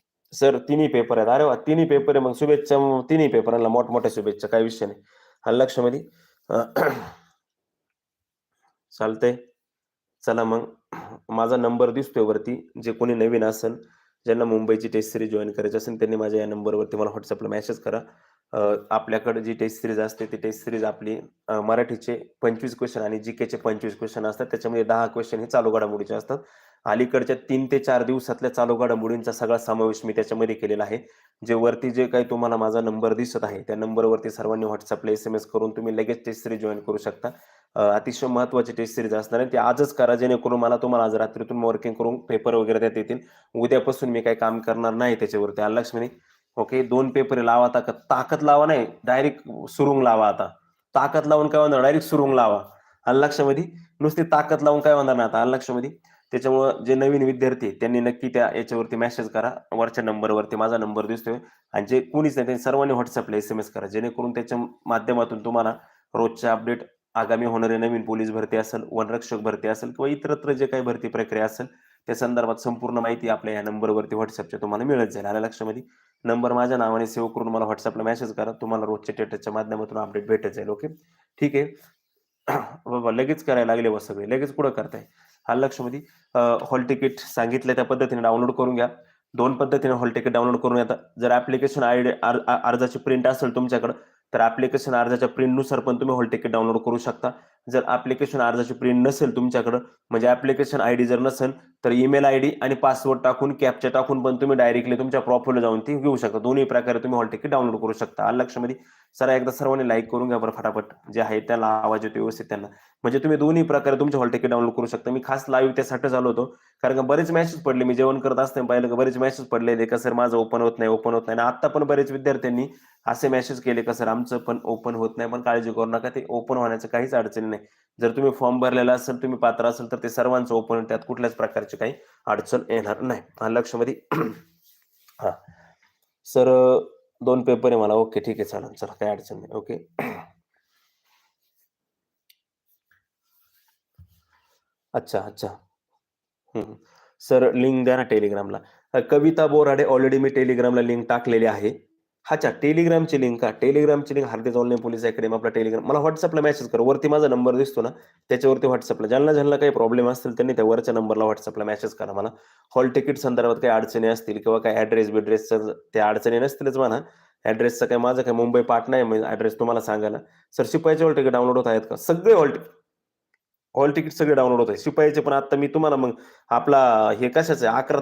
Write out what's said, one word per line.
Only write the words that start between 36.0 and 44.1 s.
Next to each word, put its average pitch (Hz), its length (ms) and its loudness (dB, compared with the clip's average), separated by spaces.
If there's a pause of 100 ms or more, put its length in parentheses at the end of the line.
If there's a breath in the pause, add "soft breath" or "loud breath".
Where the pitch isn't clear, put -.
टेस्ट 110 180 -10
सिरीज 113 180 -8
जॉईन 107 180 -4
करू 107 180 -4
शकता. 110 320 -8 (460 soft breath)
अ, 107 60 0
अतिशय 104 460 0
महत्त्वाची 123 440 0
टेस्ट 113 240 -6
सिरीज 113 180 -2
असणार 110 260 -2
आहे, 127 120 -2
ती 123 60 0
आजच 123 360 2
करा, 123 220 4
जेणेकरून 123 440 2
मला 120 180 2
तुम्हाला 120 280 2
आज 110 100 0
रात्रीतून 113 480 -4
वर्किंग 113 300 0
करून 117 240 -2
पेपर 117 360 -2
वगैरे 113 260 2
देता 113 200 0
येतील. 120 200 -4 (360 soft breath)
उद्यापासून 127 540 2
मी 117 120 -2